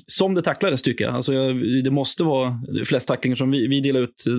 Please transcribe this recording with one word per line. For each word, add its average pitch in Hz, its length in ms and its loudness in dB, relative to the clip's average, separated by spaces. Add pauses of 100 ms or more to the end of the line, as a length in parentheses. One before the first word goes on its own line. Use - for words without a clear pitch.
som 190 280 0
det 175 60 2
tacklades 165 400 0
tycker 120 240 0
jag. 120 100 -2
Alltså, 127 180 -2
jag, 131 500 0
det 135 80 0
måste 139 320 0
vara 131 380 0 (240)
flest 131 220 0
tacklingar 127 280 0
som 131 160 0
vi, 127 160 2
vi 135 140 0
delar 135 200 2
ut, - 220 -4 (160)